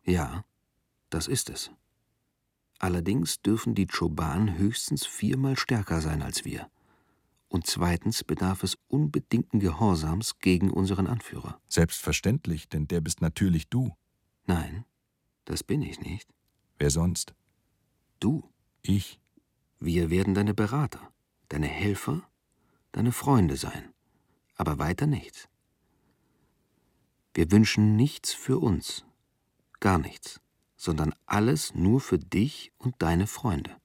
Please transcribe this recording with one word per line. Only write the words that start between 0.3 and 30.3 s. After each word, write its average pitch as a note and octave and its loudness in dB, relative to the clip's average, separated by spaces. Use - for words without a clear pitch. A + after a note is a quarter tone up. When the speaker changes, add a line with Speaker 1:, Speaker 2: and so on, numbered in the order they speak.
Speaker 1:
das D#2 -4
ist - -2
es. - -10
Allerdings F2 0
dürfen A2 0
die F#2+ 2
Choban D#2+ 0
höchstens G#2+ -2
viermal C3 0
stärker G2+ 0
sein D#2 -2
als - -6
wir. - -8
Und F2+ -4
zweitens F2 0
bedarf F#2 -2
es F#2 -4
unbedingten C3+ 0
Gehorsams E2+ 0
gegen F#2 2
unseren F#2+ 0
Anführer. - -8
Speaker 2:
Selbstverständlich, E2+ 0
denn D2+ -4
der E2+ 0
bist - -4
natürlich E2 2
du. B2+ -2
Speaker 1:
Nein, E2+ -2
das - -6
bin - 0
ich - -8
nicht. - -10
Speaker 2:
Wer D2 2
sonst? E2+ 0
Speaker 1:
Du. C#3+ 0
Speaker 2:
Ich. - -2
Speaker 1:
Wir E2+ 0
werden F#2+ 2
deine G#2 2
Berater, A2+ -2
deine D2+ -2
Helfer, G2+ -4
deine A#2+ 0
Freunde G2 4
sein. - -10
Aber - -2
weiter D3 -2
nichts. - -4
Wir E2 2
wünschen G#2+ 6
nichts - 0
für - -2
uns, - -2
gar F#2+ 4
nichts, - -8